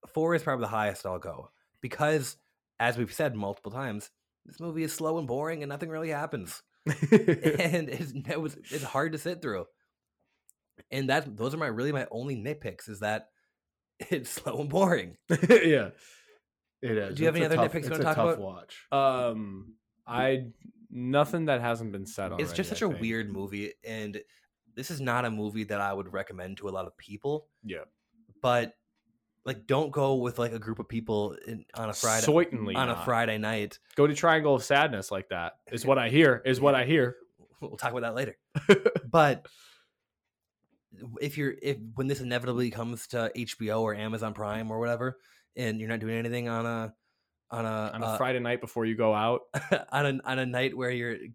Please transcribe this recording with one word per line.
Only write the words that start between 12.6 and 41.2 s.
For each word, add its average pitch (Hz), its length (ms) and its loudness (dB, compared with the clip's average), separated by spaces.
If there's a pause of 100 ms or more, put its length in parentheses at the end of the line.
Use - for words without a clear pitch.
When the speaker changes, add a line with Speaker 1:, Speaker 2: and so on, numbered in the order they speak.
Speaker 1:
is 101 120 -12
that 107 280 -2 (360)
<laughs> - 340 -20
it's 135 320 -4
slow 135 300 -6
and 147 80 -4
boring. 156 480 2 (120)
Speaker 2:
<laughs> 170 200 4
Yeah. 160 400 8 (920)
Speaker 3:
It 113 160 0
is. 98 180 -2
Speaker 1:
Do 143 60 -2
you 160 60 6
have 160 80 4
Speaker 3:
It's - 0 -
Speaker 1:
any 170 80 4
Speaker 3:
a - 20 4
Speaker 1:
other 160 120 4
Speaker 3:
tough, - 140 4
Speaker 1:
nitpicks 165 120 -4
you - 60 -4
Speaker 3:
it's - 20 -2
Speaker 1:
wanna 156 100 -2
Speaker 3:
a 160 40 2
Speaker 1:
talk 156 100 4
Speaker 3:
tough 165 180 4
Speaker 1:
about? - 60 -2
Speaker 3:
watch. 95 520 -12
Speaker 2:
Um, 117 840 0 (340)
I, 127 380 2 (440)
nothing 143 560 0
that 135 160 2
hasn't 117 300 -2
been 98 160 -8
said 95 320 -6
Speaker 1:
It's 151 120 -2
just 190 200 -4
Speaker 2:
already, - 80 -6
Speaker 1:
such - 20 0
Speaker 2:
I 226 60 0
Speaker 1:
a - 20 2
Speaker 2:
think. 87 120 -4
Speaker 1:
weird 113 300 -2
movie, 101 420 -6 (100)
and 107 360 -8 (560)
this 135 140 -10
is 156 100 -8
not 123 260 0
a 117 40 0
movie 107 360 -4
that 101 140 -4
I 101 140 -2
would 95 180 -6
recommend 95 460 -8
to 101 120 -8
a - 20 -6
lot 92 160 -4
of - 100 -18
people. 143 520 -6 (140)
Speaker 2:
Yeah. 87 200 -8 (580)
Speaker 1:
But, 120 320 2 (720)
like, - 220 -8
don't 139 240 2
go 135 240 2
with, 123 240 -2
like, 117 140 0
a 113 60 -6
group 110 200 -6
of 110 100 -10
people 110 560 -2
in, 113 200 -12 (100)
on 113 140 -4
a 104 40 -6
Friday, 110 320 2
Speaker 2:
Certainly 131 480 4
Speaker 1:
on 123 140 2
Speaker 2:
not. 92 140 -2
Speaker 1:
a 85 40 -6
Friday 117 320 2
night. 107 400 -2 (180)
Speaker 2:
Go 143 120 6
to 147 80 2
Triangle 156 400 4
of 120 80 0
Sadness 139 480 2
like 95 180 -6
that, 85 280 -6 (140)
is 120 140 -6
what 135 140 6
I 117 100 2
hear, 135 360 8
is 131 140 2
what 139 140 6
I 127 120 4
hear. 131 320 2 (200)
Speaker 1:
<laughs> - 240 -20
We'll - 160 -12
talk 123 140 -2
about 123 100 -4
that 113 140 -4
later. 120 220 -4 (300)
Speaker 2:
<laughs> 196 140 10 (260)
Speaker 1:
But 147 380 4 (1800)